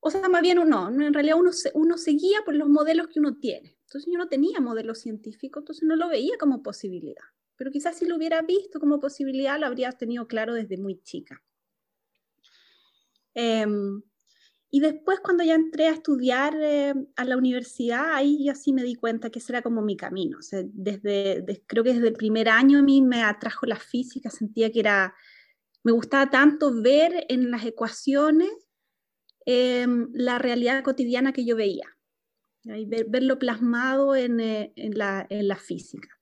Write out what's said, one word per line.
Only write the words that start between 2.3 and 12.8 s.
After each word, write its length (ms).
por 100
los 140
modelos 380
que 120
uno 180
tiene. 400
Entonces 240
yo 60
no 100
tenía 320
modelo 360
científico, 640
entonces 280
no 80
lo 140
veía 300
como 240
posibilidad. 600
Pero 160
quizás 260
si 80
lo 120
hubiera 240
visto 380
como 200
posibilidad, 600
lo 80
habría 260
tenido 340
claro 260
desde 240
muy 240
chica. 400